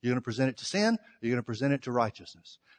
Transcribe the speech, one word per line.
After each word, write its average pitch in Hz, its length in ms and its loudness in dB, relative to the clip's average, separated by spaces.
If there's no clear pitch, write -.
You're 120 100 2
gonna 123 100 2
present 127 280 0
it 123 80 -8
to - 80 -12
sin, 214 300 2
or 220 40 -2
you're 117 140 2
gonna 123 80 -2
present 127 300 0
it 139 100 0
to 127 80 -4
righteousness. - 640 -2